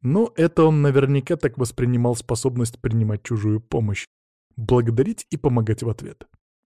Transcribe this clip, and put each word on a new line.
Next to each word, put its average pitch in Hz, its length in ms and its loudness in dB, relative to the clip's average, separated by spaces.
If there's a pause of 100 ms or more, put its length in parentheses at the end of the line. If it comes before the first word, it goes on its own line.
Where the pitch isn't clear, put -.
Ну, 180 340 0
это 165 280 2
он 156 180 4
наверняка 139 540 2
так 139 200 -2
воспринимал 123 580 0
способность 120 640 -4
принимать 110 420 -2
чужую 107 380 -2
помощь, 107 460 -4 (500)
благодарить 120 760 0
и - 60 -8
помогать 117 460 -2
в 117 60 -4
ответ. - 400 -10 (380)